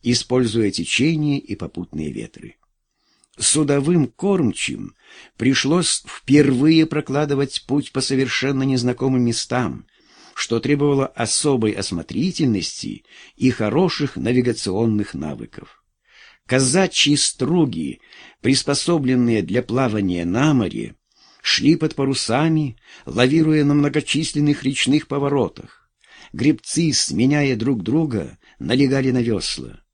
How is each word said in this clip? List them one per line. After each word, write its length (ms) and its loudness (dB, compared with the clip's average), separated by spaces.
используя 680 0
течение 640 0
и 160 -8
попутные 560 -8
ветры. 460 -14
Судовым 720 2
кормчим 880 -2
пришлось 720 0
впервые 800 4
прокладывать 800 -4
путь 240 -2
по 80 -2
совершенно 640 0
незнакомым 580 0
местам, 640 -2
что 240 -4
требовало 480 2
особой 640 0
осмотрительности 1300 -4
и 140 2
хороших 680 -2
навигационных 1000 0
навыков. 680 -12
Казачьи 680 2
струги, 840 -2
приспособленные 1000 0
для 200 -2
плавания 600 -2
на 280 2
море, 440 -2
шли 300 2
под 180 -2
парусами, 840 -2
лавируя 600 2
на 100 4
многочисленных 880 0
речных 440 0
поворотах. 840 -2
Гребцы, 640 0
сменяя 600 0
друг 280 -2
друга, 560 -2
налегали 520 0
на 100 0
весла. 640 -4